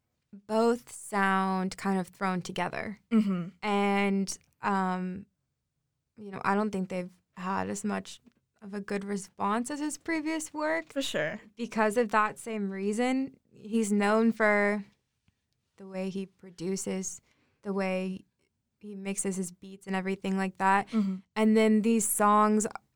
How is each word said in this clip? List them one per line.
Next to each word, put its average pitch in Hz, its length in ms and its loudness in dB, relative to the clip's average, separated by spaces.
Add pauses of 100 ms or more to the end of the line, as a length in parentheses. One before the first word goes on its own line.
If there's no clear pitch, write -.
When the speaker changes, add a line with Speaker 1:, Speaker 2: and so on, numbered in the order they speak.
(480)
Speaker 1:
both 233 440 2
sound 190 880 0
kind 196 220 0
of 180 80 -4
thrown 185 340 -2
together. 185 580 -6 (120)
Speaker 2:
Mm-hmm. 196 340 2 (180)
Speaker 1:
And, 202 760 2 (240)
um, 185 640 -2 (880)
you 208 160 -16
know, 190 140 -10
I 196 100 2
don't 208 140 2
think 190 200 -4
they've 185 200 -6 (280)
had 190 320 -4
as 202 140 -6
much 196 380 -6 (400)
of 196 120 -14
a 208 60 -6
good 202 240 -6
response 202 680 -4
as 294 80 -6
his 294 180 -4
previous 320 560 -4
work. 311 400 -4
Speaker 2:
For 277 80 -2
sure. 175 400 -4 (160)
Speaker 1:
Because 214 400 0
of 233 120 2
that 214 280 2
same 214 320 -4
reason, 233 680 -2 (140)
he's 220 420 -2
known 214 400 4
for 208 540 2 (920)
the 196 100 -18
way 190 220 -6
he 190 180 -6
produces, 190 920 -6 (440)
the 202 100 -4
way 185 500 -2 (560)
he 208 160 -14
mixes 196 400 -4
his 180 160 -6
beats 190 360 -20
and 190 80 -2
everything 190 420 -2
like 190 220 -2
that. 196 300 4
Speaker 2:
Mm-hmm. 196 260 0 (200)
Speaker 1:
And 220 220 6
then 220 240 6
these 226 260 4
songs 214 580 4 (300)